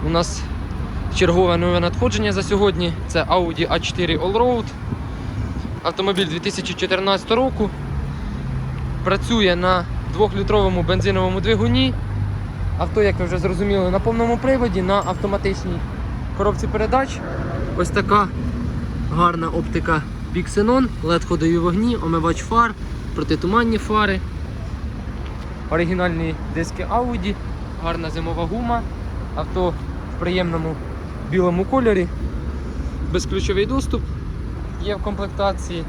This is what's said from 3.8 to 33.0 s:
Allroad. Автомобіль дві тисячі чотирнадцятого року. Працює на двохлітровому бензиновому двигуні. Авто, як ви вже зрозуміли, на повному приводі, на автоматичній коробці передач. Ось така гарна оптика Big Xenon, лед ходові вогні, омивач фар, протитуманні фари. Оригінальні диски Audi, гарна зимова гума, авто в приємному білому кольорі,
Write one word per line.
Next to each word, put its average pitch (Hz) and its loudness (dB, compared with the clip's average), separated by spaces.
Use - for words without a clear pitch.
Allroad. 226 2
Автомобіль 190 0
дві 160 -2
тисячі 190 -4
чотирнадцятого 190 2
року. 226 0
Працює 196 4
на 180 2
двохлітровому 196 2
бензиновому 190 2
двигуні. 233 4
Авто, 180 2
як 196 4
ви 180 0
вже 175 0
зрозуміли, 190 2
на 190 4
повному 233 2
приводі, 240 2
на 196 4
автоматичній 190 -2
коробці 208 2
передач. 220 2
Ось 175 0
така 202 4
гарна 170 2
оптика 156 0
Big 180 0
Xenon, 240 4
лед 165 2
ходові 165 2
вогні, 202 2
омивач 165 2
фар, 226 2
протитуманні 220 2
фари. 208 2
Оригінальні 165 0
диски 202 -4
Audi, 220 0
гарна 165 -4
зимова 165 -2
гума, 233 0
авто 170 0
в - -6
приємному 170 0
білому 180 2
кольорі, 226 4